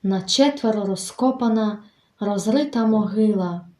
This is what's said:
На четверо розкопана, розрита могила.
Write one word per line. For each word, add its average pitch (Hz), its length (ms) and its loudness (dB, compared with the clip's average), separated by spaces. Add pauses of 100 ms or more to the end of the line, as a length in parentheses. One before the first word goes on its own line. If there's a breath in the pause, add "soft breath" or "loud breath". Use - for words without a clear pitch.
На 190 160 0
четверо 220 640 2
розкопана, 220 960 -2 (360 loud breath)
розрита 220 680 0
могила. 196 800 0 (120)